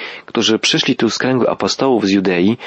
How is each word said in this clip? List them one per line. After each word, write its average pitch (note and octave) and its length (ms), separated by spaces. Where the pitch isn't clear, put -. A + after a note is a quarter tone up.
którzy A2 320
przyszli - 380
tu A2+ 140
z - 80
kręgu B2 320
apostołów G#2 560
z G2 40
Judei, F#2+ 560